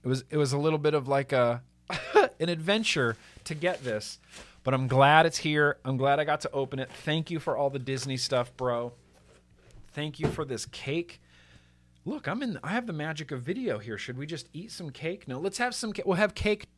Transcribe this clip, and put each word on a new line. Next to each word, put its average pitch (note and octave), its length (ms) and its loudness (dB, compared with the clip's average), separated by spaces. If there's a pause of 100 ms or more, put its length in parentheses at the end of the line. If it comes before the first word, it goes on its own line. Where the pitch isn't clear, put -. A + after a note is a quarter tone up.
It B2 40 -2
was, B2+ 200 0
it D#3 80 -4
was C#3+ 160 2
a C#3+ 60 0
little D#3 200 2
bit D3+ 140 2
of, C#3 160 0
like, C#3 240 2
a, A#2+ 300 4 (260)
<laughs> - 520 2
an E3+ 100 0
adventure D#3+ 680 2 (280)
to D#3+ 100 -8
get D#3 280 -2
this, A2 360 -6 (440)
but C3 120 2
I'm C3 120 2
glad C#3 380 8
it's E3 140 2
here. D3+ 460 4
I'm C3 120 -2
glad C#3 240 4
I D3+ 40 0
got D3+ 180 0
to - 100 -6
open C3+ 260 -2
it. C3 120 -6
Thank D#3 400 -4
you E3+ 80 -4
for C#3+ 180 -2
all C#3 140 2
the C#3 80 -6
Disney C3 400 -4
stuff, B2 380 0
bro. A#2+ 360 -2 (1000)
Thank D3 280 -8
you D3+ 80 0
for - 160 -4
this B2+ 220 -6
cake. - 540 -6 (840)
Look, C4 220 -8
I'm G3+ 160 -4
in, A3+ 200 -4
I C#3 60 -8
have A#3 180 -4
the A3 60 -6
magic D3+ 380 -6
of C3 100 -6
video E3+ 380 -4
here. G#2+ 180 -8
Should B2 220 -8
we C#3+ 80 -8
just D#3 260 -10
eat F#3+ 180 -12
some E3 200 -10
cake? E3 360 -8
No, C3 120 -6
let's F#3 200 -4
have A#3+ 160 -2
some G#3+ 200 -6
ca-, G3 100 -6
we'll F#3 120 4
have G3+ 180 2
cake. G#3 320 0 (120)